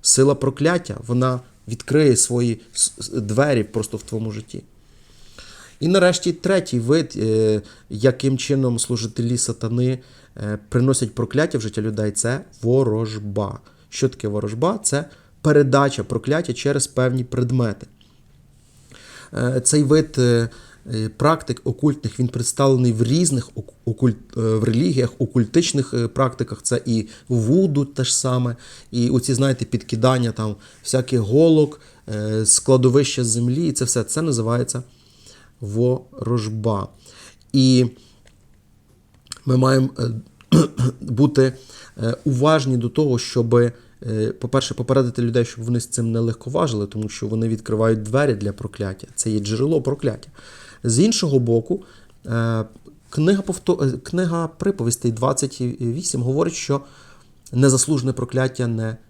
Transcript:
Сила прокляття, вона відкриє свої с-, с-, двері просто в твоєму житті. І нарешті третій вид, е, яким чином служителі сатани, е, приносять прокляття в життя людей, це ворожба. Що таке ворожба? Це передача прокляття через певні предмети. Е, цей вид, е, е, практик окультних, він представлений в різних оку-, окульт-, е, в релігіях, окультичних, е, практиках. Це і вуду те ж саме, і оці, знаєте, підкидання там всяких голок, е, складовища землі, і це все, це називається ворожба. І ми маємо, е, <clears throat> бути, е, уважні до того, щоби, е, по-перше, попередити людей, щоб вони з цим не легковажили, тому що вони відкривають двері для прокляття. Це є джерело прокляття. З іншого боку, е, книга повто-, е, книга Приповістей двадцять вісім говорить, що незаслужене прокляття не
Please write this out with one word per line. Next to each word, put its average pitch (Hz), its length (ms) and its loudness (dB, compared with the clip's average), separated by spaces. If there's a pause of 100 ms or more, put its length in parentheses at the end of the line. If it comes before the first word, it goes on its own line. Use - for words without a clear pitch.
Сила 135 340 4
прокляття, 160 600 -2 (100)
вона 123 320 0 (280)
відкриє 139 480 2
свої 120 460 0 (140)
с-, - 240 -2
с-, 120 220 -6
двері 113 420 2
просто 107 340 -6
в - 40 -10
твоєму 110 300 -8
житті. 107 320 -12 (1200)
І 156 40 0
нарешті 180 460 4
третій 185 460 0
вид, 139 380 0
е, 110 440 2 (280)
яким 127 480 0
чином 127 420 0
служителі 117 580 -4
сатани, 120 640 -2 (380)
е, 104 220 -6 (100)
приносять 127 460 2
прокляття 139 420 -2
в 110 40 -2
життя 107 200 -6
людей, 107 300 -2
це 120 300 -4 (200)
ворожба. 107 1000 -2 (300)
Що 131 200 -2
таке - 180 -8
ворожба? 113 560 -2
Це 143 220 -2 (360)
передача 139 600 4
прокляття 139 500 -4
через 139 340 -2
певні 127 360 0
предмети. 123 640 -2 (1500)
Е, 123 300 -2
цей 147 200 4
вид, 156 340 4
е, 117 320 2 (440)
е, 110 240 -4
практик 147 460 0
окультних, 135 560 -2
він 127 80 2
представлений 123 680 2
в 113 100 0
різних 139 520 0
оку-, - 180 -12 (120)
окульт-, 120 520 -2
е, 117 40 -2
в 110 220 2
релігіях, 127 540 0
окультичних, 127 760 0
е, 120 140 -2
практиках. 123 540 -4
Це 120 240 -2
і 113 220 -2 (220)
вуду 139 560 2
те 135 180 -6
ж - 140 -2
саме, 123 380 -2 (360)
і 120 180 0
оці, 131 240 0
знаєте, 127 320 0
підкидання 120 680 0
там 107 240 -6 (280)
всяких 127 360 0
голок, 151 640 4 (340)
е, 107 300 -2
складовища 131 800 4
землі, 120 440 0
і 139 40 0
це 127 140 -2
все, 113 180 -2
це 156 180 -4
називається 120 600 -2 (800)
ворожба. 110 1300 -2 (640)
І 131 320 6 (1600)
ми 127 120 2
маємо, 131 320 4 (100)
е, 117 120 -2 (500)
<clears throat> 151 60 2 (340)
бути, 131 520 2 (500)
е, 113 220 -2
уважні 135 520 2
до 117 120 -2
того, 123 300 0
щоби, 120 520 2 (360)
е, 110 200 -2
по-перше, - 460 -2
попередити 123 480 0
людей, 117 240 2
щоб 113 200 -12
вони 120 140 0
з - 80 -8
цим 113 240 -2
не 113 80 0
легковажили, 113 680 -2
тому 107 220 -6
що - 180 -8
вони 113 200 -2
відкривають 110 560 0
двері 127 300 0
для 101 200 -4
прокляття. 98 640 -8
Це - 140 -4
є 107 100 0
джерело 123 420 0
прокляття. 135 480 -4 (540)
З 117 160 2
іншого 170 400 2
боку, 117 440 0 (420)
е, 113 400 -2 (440)
книга 190 320 2
повто-, 175 420 -2
е, 127 140 -2
книга 170 500 -2
Приповістей 123 640 -2
двадцять 131 500 -4
вісім 123 600 -4
говорить, 151 320 -2
що 139 280 -4 (720)
незаслужене 131 600 2
прокляття 127 540 -2
не 113 300 -4 (120)